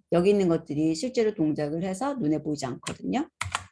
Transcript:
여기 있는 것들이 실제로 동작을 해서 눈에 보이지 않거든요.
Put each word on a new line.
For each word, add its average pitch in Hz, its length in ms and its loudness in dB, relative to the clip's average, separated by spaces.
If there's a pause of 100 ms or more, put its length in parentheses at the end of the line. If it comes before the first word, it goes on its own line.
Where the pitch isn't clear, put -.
(120)
여기 175 180 6
있는 196 180 4
것들이 160 460 2
실제로 220 400 0
동작을 151 500 -2
해서 190 300 -4
눈에 151 280 0
보이지 147 240 -4
않거든요. 190 600 -4 (440)